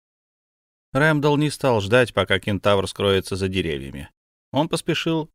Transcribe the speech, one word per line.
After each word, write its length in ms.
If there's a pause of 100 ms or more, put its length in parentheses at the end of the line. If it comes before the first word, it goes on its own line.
(920)
Рэмдалл 420
не 140
стал 320
ждать, 320
пока 260
кентавр 480
скроется 480
за 140
деревьями. 600 (440)
Он 160
поспешил 640